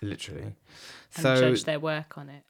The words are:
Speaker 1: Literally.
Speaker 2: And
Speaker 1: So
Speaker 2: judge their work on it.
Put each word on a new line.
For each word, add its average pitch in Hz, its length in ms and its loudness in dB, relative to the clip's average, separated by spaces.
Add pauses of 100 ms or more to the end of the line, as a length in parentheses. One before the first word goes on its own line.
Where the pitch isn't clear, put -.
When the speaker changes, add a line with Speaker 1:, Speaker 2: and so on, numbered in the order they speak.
Speaker 1:
Literally. 104 520 -8 (600)
Speaker 2:
And 165 80 -4
Speaker 1:
So 131 120 4
Speaker 2:
judge 127 300 6
their 151 140 -2
work 156 380 -4
on 143 120 -12
it. 143 200 -20